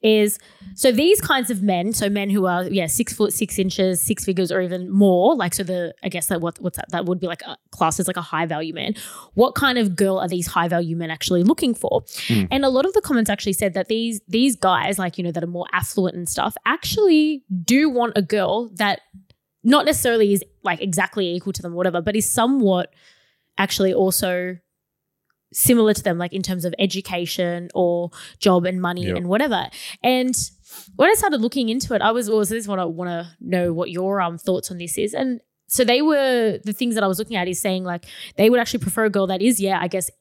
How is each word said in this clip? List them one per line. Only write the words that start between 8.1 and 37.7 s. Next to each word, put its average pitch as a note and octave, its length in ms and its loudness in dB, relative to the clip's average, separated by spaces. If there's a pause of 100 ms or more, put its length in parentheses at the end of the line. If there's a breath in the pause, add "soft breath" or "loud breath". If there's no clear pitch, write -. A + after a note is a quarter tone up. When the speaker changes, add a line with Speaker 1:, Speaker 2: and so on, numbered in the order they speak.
Speaker 1:
a - 20 -6
high D#3+ 240 -4
value D#3 300 -6
man. - 200 -6 (380 loud breath)
What A#3+ 220 2
kind B3+ 240 0
of G3 180 0
girl G3 220 2
are F#3 100 -2
these F3 200 -4
high F3 200 0
value E3+ 260 -2
men E3 160 -6
actually F3 320 0
looking B3 320 2
for? - 280 -2 (260 loud breath)
Speaker 2:
Mm. G3+ 220 2
Speaker 1:
And C4+ 160 0
a - 20 4
lot C4 160 2
of F#4+ 80 0
the G#4+ 80 4
comments A#3 300 0
actually G3+ 240 -2
said F#3+ 180 0
that F#3 160 -4
these, A3+ 400 -2
these A#3 280 2
guys, F#3 420 0
like, F3+ 180 -4
you F3+ 80 -4
know, E3+ 80 -2
that D#3+ 100 -4
are E3+ 40 -4
more F3 260 -6
affluent F#3 420 -2
and F3 140 -8
stuff, - 260 -2 (120)
actually D#4 760 2 (200)
do C#4 240 4
want A#3+ 260 0
a G3+ 80 2
girl G3+ 520 0
that G3+ 260 -2 (640)
not C4+ 220 6
necessarily A#3 480 2
is, G3 100 -2 (200)
like, F3+ 180 -2
exactly F#3+ 500 -2
equal F3+ 220 -6
to - 80 -10
them F3 100 -8
or E3+ 40 -8
whatever, F3 260 0
but G3+ 120 -2
is G#3+ 140 0
somewhat A3+ 640 2 (640 soft breath)
actually G3 380 0
also F3+ 640 0 (960)
similar A3+ 380 4
to - 100 -2
them, F3 140 0
like, F3 160 -6
in F#3+ 100 -6
terms F3+ 220 -4
of E3+ 140 -4
education F3 960 -4
or F3 360 0 (280 loud breath)
job F3+ 260 4
and F#3 160 -2
money F3+ 280 -4
Speaker 2:
Yep. F3+ 100 -2
Speaker 1:
and F3 100 -6
whatever. A3 400 0 (340 loud breath)
And B3+ 320 2 (600 loud breath)
when D#4+ 140 4
I - 20 6
started F4 300 2
looking A#3+ 260 -2
into B3 240 -4
it, G#3 80 0
I G#3+ 100 2
was, A3+ 200 -2
well, A3 160 4
so A3 80 -6
this A#3 80 -6
is G3+ 60 -10
what G3 100 -4
I F3+ 80 -2
wanna E3+ 520 -8
know F3 360 -2
what F3 160 -4
your, F#3+ 320 -2
um, E3+ 160 -2
thoughts F3+ 320 -2
on F3+ 80 -10
this E3+ 180 -8
is. G#3+ 160 -2
And C4 280 -4 (280)
so - 160 2
they B3 160 4
were, C4 640 2
the G#3+ 80 -4
things A#3+ 220 -2
that G#3+ 100 0
I - 20 2
was F#3 120 0
looking G3+ 180 -6
at F3+ 120 -2
is F3+ 120 -6
saying, F#3 240 -2